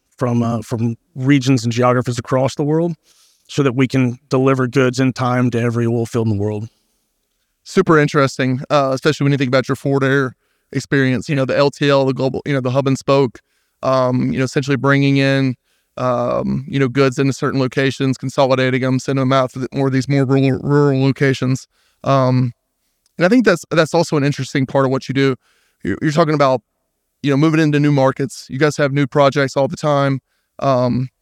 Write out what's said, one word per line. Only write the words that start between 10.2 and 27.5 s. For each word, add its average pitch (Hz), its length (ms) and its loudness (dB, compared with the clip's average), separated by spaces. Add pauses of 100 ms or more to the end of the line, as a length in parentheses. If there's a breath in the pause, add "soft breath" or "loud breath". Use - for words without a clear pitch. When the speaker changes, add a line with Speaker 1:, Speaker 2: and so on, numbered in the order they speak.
Speaker 2:
experience, 131 560 -2
you 147 80 -2
know, 135 80 0
the 123 100 -2
L 143 160 2
T 143 200 0
L, 139 160 2
the 131 80 0
global, 131 320 -4
you 143 80 -2
know, 131 80 -2
the 127 80 -2
hub 135 160 0
and 135 120 0
spoke, 139 420 0 (420)
um, 127 500 0
you - 60 -4
know, 131 60 -2
essentially 139 320 -2
bringing 139 420 2
in, 135 360 0 (440)
um, 127 680 -2
you 139 120 -4
know, 135 100 2
goods 135 300 0
into 135 160 0
certain 135 260 -4
locations, 131 560 -2
consolidating 131 640 0
them, 131 180 0
sending 135 220 -2
them 131 140 0
out 131 180 0
to 139 60 -14
the, 127 120 -6
more 139 180 -2
of 131 40 -2
these 131 160 -2
more 139 160 2
rural, 135 380 2
rural 143 400 2
locations. 135 640 -2 (360)
Um, 127 500 0 (640)
and 160 60 2
I 185 60 4
think 240 160 4
that's, 285 240 2
that's 160 240 2
also 165 240 0
an 135 60 0
interesting 135 420 -2
part 139 180 0
of 127 60 0
what 131 180 -4
you 127 60 -6
do. 135 220 2 (460)
You're, - 200 -4
you're 151 100 0
talking 156 220 2
about, 135 260 2 (640)
you 143 80 -2
know, 135 80 2
moving 156 220 2